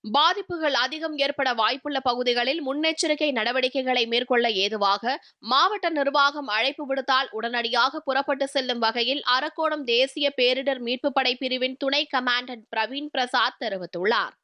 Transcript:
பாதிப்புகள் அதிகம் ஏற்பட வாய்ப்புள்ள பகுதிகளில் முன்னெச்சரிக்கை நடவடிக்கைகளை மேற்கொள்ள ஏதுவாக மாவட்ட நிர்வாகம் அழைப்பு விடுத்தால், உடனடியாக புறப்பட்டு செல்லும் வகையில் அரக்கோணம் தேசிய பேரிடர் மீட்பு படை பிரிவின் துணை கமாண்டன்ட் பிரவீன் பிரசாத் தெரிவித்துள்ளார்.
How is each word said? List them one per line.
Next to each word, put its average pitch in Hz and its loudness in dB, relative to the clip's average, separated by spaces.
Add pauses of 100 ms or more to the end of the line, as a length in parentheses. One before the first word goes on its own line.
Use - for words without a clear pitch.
(120)
பாதிப்புகள் 320 2
அதிகம் 302 -2
ஏற்பட 277 0
வாய்ப்புள்ள 262 0
பகுதிகளில் 247 0
முன்னெச்சரிக்கை 302 0
நடவடிக்கைகளை 254 0
மேற்கொள்ள 240 2
ஏதுவாக 202 0 (140)
மாவட்ட 349 2
நிர்வாகம் 285 2
அழைப்பு 233 -2
விடுத்தால், 269 0
உடனடியாக 233 0
புறப்பட்டு 269 0
செல்லும் 254 -2
வகையில் 233 0 (160)
அரக்கோணம் 311 -2
தேசிய 269 0
பேரிடர் 254 2
மீட்பு 247 -2
படை 262 0
பிரிவின் 254 -4
துணை 285 0 (100)
கமாண்டன்ட் 247 -2 (100)
பிரவீன் 262 -4
பிரசாத் 254 -2
தெரிவித்துள்ளார். 190 -2